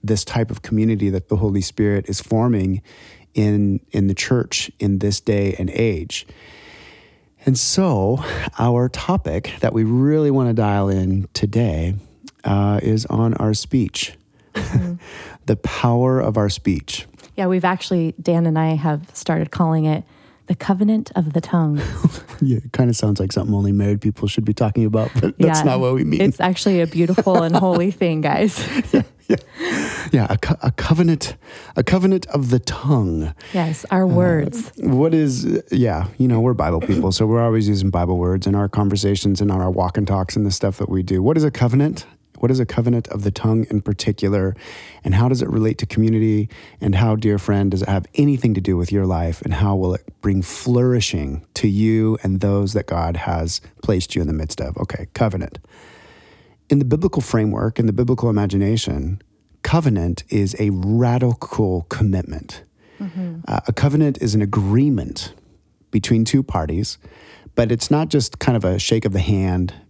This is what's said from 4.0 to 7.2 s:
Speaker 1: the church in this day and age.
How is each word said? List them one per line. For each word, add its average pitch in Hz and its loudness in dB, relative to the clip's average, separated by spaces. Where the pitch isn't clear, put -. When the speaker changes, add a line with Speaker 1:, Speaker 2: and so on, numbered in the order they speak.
Speaker 1:
the 98 0
church - -2
in 101 0
this 101 -2
day 101 0
and 90 -2
age. 90 -4